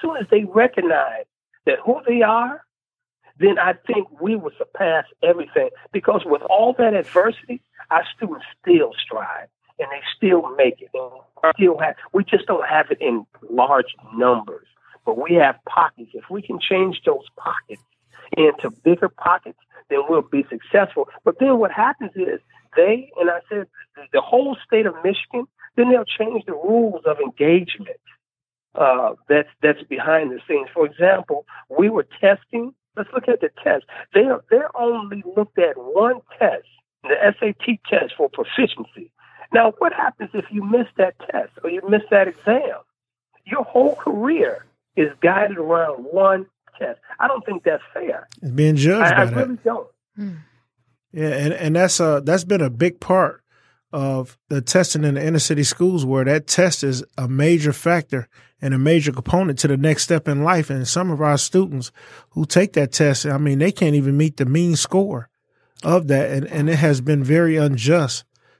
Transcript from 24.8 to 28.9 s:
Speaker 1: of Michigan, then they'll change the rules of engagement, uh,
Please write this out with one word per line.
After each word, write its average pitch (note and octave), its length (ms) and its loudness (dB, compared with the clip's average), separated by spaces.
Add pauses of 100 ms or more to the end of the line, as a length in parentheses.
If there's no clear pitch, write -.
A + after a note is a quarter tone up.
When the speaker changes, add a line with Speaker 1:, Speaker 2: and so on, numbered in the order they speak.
Speaker 1:
of F3 160 -4
Michigan, G3+ 440 -4 (300)
then B3 140 4
they'll A#3+ 140 4
change A3 420 -6
the F#3+ 60 -8
rules F#3+ 540 0
of D3+ 120 2
engagement, D3+ 800 0 (800)
uh, B2+ 400 2 (140)